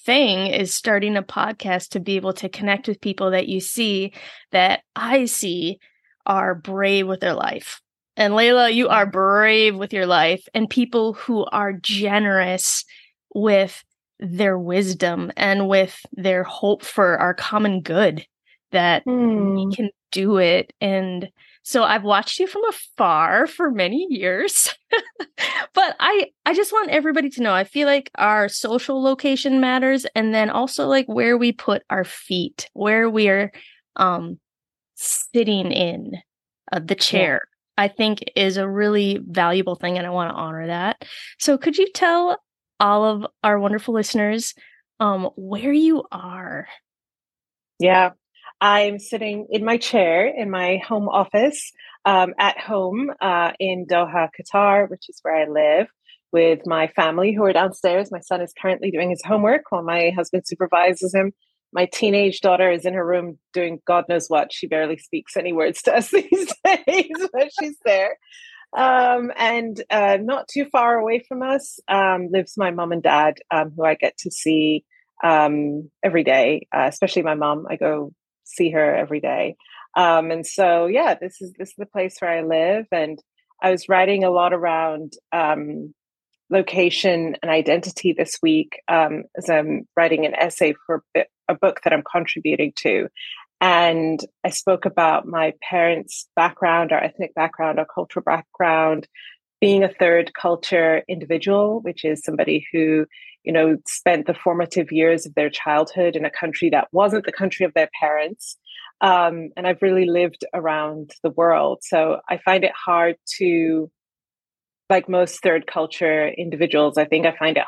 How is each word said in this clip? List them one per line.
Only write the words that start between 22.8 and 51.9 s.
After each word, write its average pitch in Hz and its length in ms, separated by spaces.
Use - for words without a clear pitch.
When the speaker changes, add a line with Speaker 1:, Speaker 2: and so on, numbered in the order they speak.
Speaker 1:
for 320 240
many 220 400
years, 220 640
<laughs> - 840
but 359 260
I, 392 300
I - 80
just 403 180
want 415 180
everybody 302 400
to 247 120
know, 220 120
I 190 100
feel 285 220
like 277 300
our 208 320
social 247 540
location 269 580
matters. 262 540
And 220 200
then 220 160
also, 262 360
like, 269 200
where 233 320
we 240 140
put - 380
our 185 140
feet, - 680
where 220 360
we're, 208 440
um, 175 420
sitting 202 760
in, 180 420
uh, 180 80
the 170 160
Speaker 2:
Yeah. 185 180
Speaker 1:
chair, 135 120
I 202 100
think 214 360
is 190 200
a 196 120
really 202 560
valuable 180 520
thing. 180 220
And 175 80
I 180 40
wanna 175 240
honor 160 320
that. 175 380
So 285 200
could 302 200
you 392 140
tell 349 500
all 208 240
of 214 220
our 208 140
wonderful 208 360
listeners, 214 600
um, 196 380
where 208 360
you 311 400
are? 180 560
Speaker 2:
Yeah, 185 320
I'm 208 380
sitting 208 520
in 214 140
my 233 140
chair 190 480
in 220 240
my 185 280
home 208 300
office, 214 640